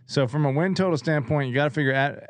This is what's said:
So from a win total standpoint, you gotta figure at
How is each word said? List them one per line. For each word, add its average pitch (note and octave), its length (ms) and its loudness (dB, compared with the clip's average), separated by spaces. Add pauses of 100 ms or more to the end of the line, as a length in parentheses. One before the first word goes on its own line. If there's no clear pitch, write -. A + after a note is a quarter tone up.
So C#3 200 0
from D3 180 0
a C#3 60 2
win E3+ 240 0
total F3+ 240 2
standpoint, D3 520 0
you A#2+ 40 -4
gotta C#3+ 160 2
figure C3+ 220 0
at C3+ 380 -2